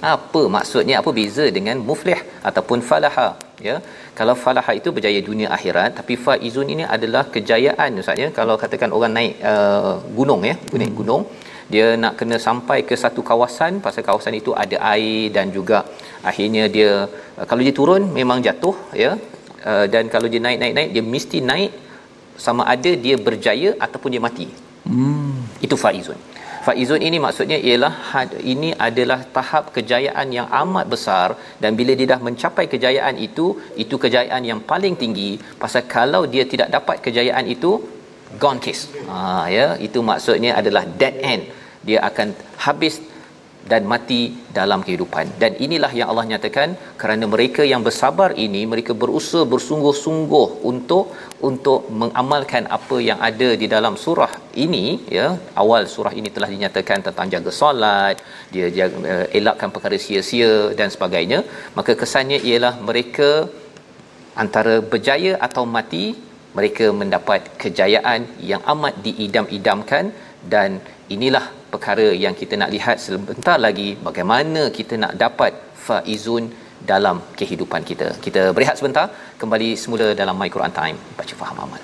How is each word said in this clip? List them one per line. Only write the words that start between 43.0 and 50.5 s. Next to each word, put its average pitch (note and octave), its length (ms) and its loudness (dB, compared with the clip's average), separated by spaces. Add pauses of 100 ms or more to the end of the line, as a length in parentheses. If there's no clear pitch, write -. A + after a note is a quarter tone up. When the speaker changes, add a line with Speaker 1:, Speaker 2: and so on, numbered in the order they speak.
Speaker 1:
dan A2+ 120 4 (100)
mati A#2+ 280 0 (380)
dalam G2 280 2
kehidupan. F2 400 -2 (160)
Dan A2 100 4 (120)
inilah D3 340 0
yang A#2+ 120 0
Allah A2+ 220 0
nyatakan, C3+ 360 0 (320)
kerana A2 240 0 (100)
mereka B2+ 280 4 (100)
yang B2 140 2
bersabar D#3 420 4 (160)
ini, G2+ 180 -2 (100)
mereka A#2 200 -2 (100)
berusaha D3+ 400 0 (100)
bersungguh-sungguh D3 920 2 (240)